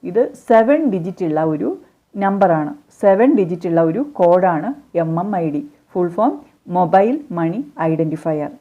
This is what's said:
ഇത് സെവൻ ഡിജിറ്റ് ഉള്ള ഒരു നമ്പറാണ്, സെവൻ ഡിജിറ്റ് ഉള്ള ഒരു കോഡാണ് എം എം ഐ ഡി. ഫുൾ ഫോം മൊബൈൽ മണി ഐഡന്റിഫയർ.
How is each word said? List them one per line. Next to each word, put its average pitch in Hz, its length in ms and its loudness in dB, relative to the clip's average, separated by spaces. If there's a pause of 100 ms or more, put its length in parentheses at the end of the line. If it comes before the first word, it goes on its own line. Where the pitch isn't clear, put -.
(100)
ഇത് 208 120 0 (260)
സെവൻ 226 300 4 (160)
ഡിജിറ്റ് 180 340 -4
ഉള്ള 151 120 -2 (120)
ഒരു 151 160 -4 (460)
നമ്പറാണ്, 196 580 0 (300)
സെവൻ 202 260 4 (100)
ഡിജിറ്റ് 180 320 -2
ഉള്ള 165 100 2 (100)
ഒരു 208 120 -4 (180)
കോഡാണ് 180 480 2 (360)
എം 160 80 -4 (100)
എം 208 80 -6 (120)
ഐ 165 120 -2
ഡി. 147 80 -4 (300)
ഫുൾ 180 240 -2
ഫോം 226 160 0 (460)
മൊബൈൽ 190 360 2 (240)
മണി 170 220 -2 (300)
ഐഡന്റിഫയർ. 156 600 -4 (100)